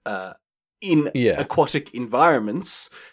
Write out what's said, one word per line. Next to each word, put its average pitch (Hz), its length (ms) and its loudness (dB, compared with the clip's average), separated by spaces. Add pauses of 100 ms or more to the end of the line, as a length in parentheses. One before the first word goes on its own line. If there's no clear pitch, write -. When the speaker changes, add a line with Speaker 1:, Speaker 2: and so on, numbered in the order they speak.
Speaker 1:
uh, 95 260 -8 (480)
in 156 340 2
Speaker 2:
Yeah. 123 260 2
Speaker 1:
aquatic - 540 -2
environments. 123 920 0 (240)